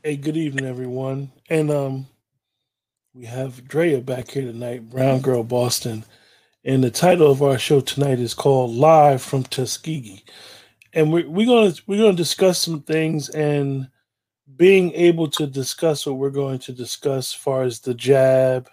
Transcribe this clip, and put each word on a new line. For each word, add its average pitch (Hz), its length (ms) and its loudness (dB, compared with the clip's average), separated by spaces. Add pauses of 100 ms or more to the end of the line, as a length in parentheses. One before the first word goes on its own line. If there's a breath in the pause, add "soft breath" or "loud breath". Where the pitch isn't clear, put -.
(100)
Hey, 143 60 -4
good 151 200 -6
evening, 139 300 -4
everyone. 131 640 -8 (200)
And, 156 200 0
um, 135 380 -4 (1040)
we 123 120 -20
have 127 420 -12
Drea 151 320 0
back 127 280 -8
here 139 140 -6
tonight, 120 480 -10
Brown 131 300 2
Girl 127 240 0
Boston. 120 600 -4 (600 soft breath)
And 131 180 2
the 123 80 2
title 175 400 4
of 139 140 2
our 135 140 2
show 147 200 2
tonight 135 400 -2
is 120 160 -6
called 131 400 0
Live 147 480 6
from 131 220 -4
Tuskegee. 123 800 -8 (720 loud breath)
And 156 180 2
we're, 160 180 0
we're 208 160 0
gonna, 220 280 4 (120)
we're 208 160 0
gonna 202 140 4
discuss 175 420 0
some 160 220 -6
things, 160 480 -2
and 143 600 -2 (680)
being 180 380 6
able 165 340 2
to 147 180 -4
discuss 139 580 -4
what 139 120 -4
we're 139 140 -4
going 135 280 -4
to 131 140 -14
discuss 127 600 -6
as - 20 -10
far 131 280 -4
as 120 160 -4
the 127 160 -6
jab 131 800 2